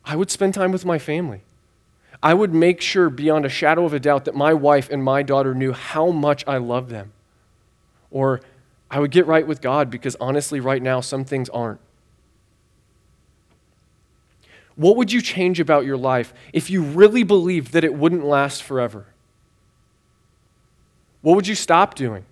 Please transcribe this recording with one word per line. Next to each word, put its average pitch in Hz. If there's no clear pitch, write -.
"I 151
would 185
spend 196
time 190
with 180
my 170
family. 147
I 160
would 196
make 170
sure 180
beyond 147
a 135
shadow 160
of 151
a 147
doubt 139
that 143
my 143
wife 143
and 139
my 135
daughter 135
knew 131
how 160
much 147
I 139
love 123
them." 104
Or, 135
"I 135
would 143
get 175
right 160
with 151
God 131
because 123
honestly, 139
right 127
now, 131
some 135
things 131
aren't." 117
What 185
would 226
you 240
change 180
about 143
your 135
life 127
if -
you 185
really 208
believed 175
that 165
it 151
wouldn't 160
last 143
forever? 117
What 165
would 190
you 214
stop 180
doing? 110